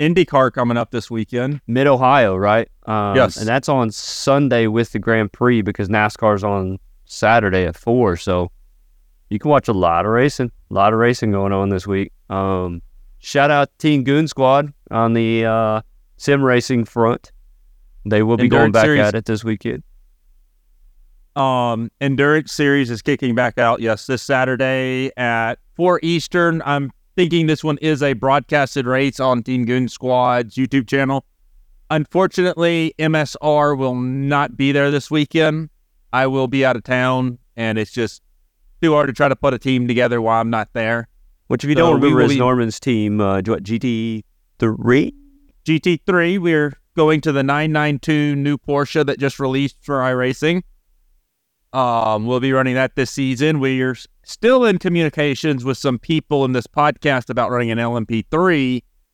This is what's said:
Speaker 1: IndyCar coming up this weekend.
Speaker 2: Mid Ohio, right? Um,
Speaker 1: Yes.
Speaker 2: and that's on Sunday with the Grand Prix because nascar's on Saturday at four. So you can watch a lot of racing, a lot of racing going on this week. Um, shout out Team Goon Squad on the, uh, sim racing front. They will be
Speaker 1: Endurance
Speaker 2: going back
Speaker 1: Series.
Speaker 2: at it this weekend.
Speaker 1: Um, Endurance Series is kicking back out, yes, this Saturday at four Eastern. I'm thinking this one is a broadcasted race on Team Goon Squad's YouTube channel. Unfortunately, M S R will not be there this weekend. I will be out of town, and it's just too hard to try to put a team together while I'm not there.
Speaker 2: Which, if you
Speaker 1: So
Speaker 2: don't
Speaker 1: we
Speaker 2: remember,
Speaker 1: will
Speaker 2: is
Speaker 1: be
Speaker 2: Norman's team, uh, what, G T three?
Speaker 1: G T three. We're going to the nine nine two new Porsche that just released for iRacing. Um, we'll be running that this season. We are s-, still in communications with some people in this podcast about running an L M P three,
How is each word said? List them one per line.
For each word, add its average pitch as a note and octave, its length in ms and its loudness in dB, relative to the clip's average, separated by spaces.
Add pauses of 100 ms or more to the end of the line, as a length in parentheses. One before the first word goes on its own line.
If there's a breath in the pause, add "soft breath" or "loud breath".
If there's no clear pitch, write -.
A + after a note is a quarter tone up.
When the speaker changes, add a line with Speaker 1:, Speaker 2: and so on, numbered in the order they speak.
Speaker 1:
IndyCar D3 520 2
coming A#2+ 240 -2
up A#2 140 -4
this A2+ 200 -6
weekend. B2 560 -4
Speaker 2:
Mid B2+ 200 2
Ohio, B2+ 500 4
right? G#2 320 2 (160)
Um, G#2 320 -2
Speaker 1:
Yes. A2+ 220 2
Speaker 2:
and A2 100 -4
that's C3 220 -2
on B2+ 200 0
Sunday C3 760 0
with A2 260 0
the A2 60 -4
Grand A2 340 0
Prix A#2+ 300 2
because G2+ 260 -4
nascar's G#2+ 560 0
on G2 340 -4 (280)
Saturday G#2 580 2
at E2+ 120 -4
four. A#2 420 0
So F2+ 320 -2 (800)
you G#2 80 -4
can D3 120 -2
watch C#3 160 2
a A#2+ 60 0
lot F2 320 2
of G#2+ 60 -2
racing, B2 400 0 (200)
a G2 40 -10
lot G2+ 180 4
of A2+ 60 0
racing A#2+ 340 0
going G2 220 0
on G2 160 0
this F#2+ 160 -4
week. G2 260 -4 (160)
Um, F#2 540 -4 (380)
shout C#3+ 300 0
out C#3+ 280 2
Team D3 260 0
Goon D3 240 2
Squad C#3 440 2 (180)
on A2+ 240 0
the, A2+ 320 0
uh, A2 340 0 (380)
sim C#3+ 240 2
racing B2 420 2
front. A#2 480 -2 (720)
They G#2 200 2
will A2+ 120 2
be B2 80 0
Speaker 1:
Endurance A#2+ 200 4
Speaker 2:
going G#2+ 80 2
back A2 120 4
Speaker 1:
Series. D3 160 4
Speaker 2:
at G#2 140 2
it A2+ 100 -6
this A2 180 -4
weekend. A#2 420 -6 (1500)
Speaker 1:
Um, B2 560 -2 (120)
Endurance C#3+ 500 2
Series C#3 380 2
is A2+ 100 -8
kicking C3 340 -2
back A#2+ 220 0
out, A#2 240 2
yes, A2+ 260 -2
this B2+ 160 -4
Saturday C3 920 -2
at A#2 420 -2 (160)
four F3 280 2
Eastern. E3+ 640 -2
I'm C#3+ 260 -4 (240)
thinking E3 300 0
this D#3 180 0
one D3 140 -2
is D3+ 240 -2
a C#3 100 2
broadcasted C3+ 760 0
race C3 320 -2
on B2+ 240 0
Team B2+ 220 -2
Goon B2 240 0
Squad's B2 680 -2
YouTube C3 300 0
channel. C3+ 380 -2 (640)
Unfortunately, E3+ 1080 0
M D#3+ 160 0
S D3+ 260 -2
R D3 340 2
will C3 200 -2
not C3+ 640 -2
be C#3 140 2
there C#3+ 180 2
this C#3+ 200 -4
weekend. D#3 600 0 (420)
I B2+ 140 0
will C3 220 -2
be C3 180 0
out B2+ 100 2
of A2 80 -10
town, B2+ 540 -2 (180)
and A2 220 -2
it's G#2+ 140 -4
just A2+ 300 -6 (600)
too D#3+ 100 2
hard D3 140 2
to C3+ 80 -4
try C#3+ 140 2
to C3+ 80 0
put C#3 180 0
a A2+ 40 -4
team B2+ 300 0
together A#2+ 320 0
while A2+ 200 0
I'm A2+ 100 -2
not A2+ 240 -4
there. A#2 340 -4 (400)
Speaker 2:
Which, B2 160 -4
if C#3+ 60 -4
you D3+ 60 2
Speaker 1:
So E3+ 40 4
Speaker 2:
don't D#3+ 200 4
Speaker 1:
we C#3+ 80 4
Speaker 2:
remember, D3+ 100 4
Speaker 1:
will D3 80 6
Speaker 2:
is - 60 4
Speaker 1:
be C3+ 60 2
Speaker 2:
Norman's B2 400 0
team, G#2+ 440 0
uh, G2 240 2
what, A2 160 -2
G G#2+ 160 -4
T A2+ 460 -4 (340)
three? A#2 560 2 (500)
Speaker 1:
G D#3+ 140 0
T E3+ 260 0
three. F3+ 320 0
We're D#3 380 0 (200)
going D#3 280 2
to D#3 100 0
the C#3 100 0
nine D3 300 0
nine D3+ 260 0
two D3 380 -2
new C#3+ 220 -2
Porsche C#3+ 480 -2
that C#3 120 -4
just C3+ 220 -4
released C3+ 400 -4
for C#3+ 200 -4
iRacing. B2+ 640 -2 (1120)
Um, A2+ 520 0
we'll B2 140 0
be C3 120 0
running C3 220 0
that C3 220 -2
this C3 140 -2
season. C#3 480 -2
We C3 220 -2
are B2+ 120 -2
s-, - 140 -16 (180)
still B3 420 2
in G3+ 120 2
communications D3+ 840 -2
with C3 140 -2
some B2+ 200 -2
people D3+ 460 -2
in C3 80 0
this B2+ 140 -2
podcast D3 640 -2
about A#2+ 200 -2
running A#2+ 200 -2
an A2+ 80 -2
L A#2 180 -2
M A2+ 100 -4
P A2+ 240 -4
three, D3+ 520 0 (320)